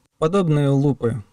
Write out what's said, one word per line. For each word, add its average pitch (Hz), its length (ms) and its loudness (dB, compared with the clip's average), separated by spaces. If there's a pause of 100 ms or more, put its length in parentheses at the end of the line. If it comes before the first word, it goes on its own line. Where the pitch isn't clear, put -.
(180)
Подобные 160 500 0
лупы 135 640 0